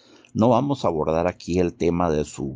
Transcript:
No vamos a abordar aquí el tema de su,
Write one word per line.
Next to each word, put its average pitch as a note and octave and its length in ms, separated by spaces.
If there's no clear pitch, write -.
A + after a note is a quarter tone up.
No A2 160
vamos C3+ 360
a - 20
abordar D#2+ 400
aquí F2+ 320
el F2 140
tema F2 360
de D2+ 160
su, C#2 300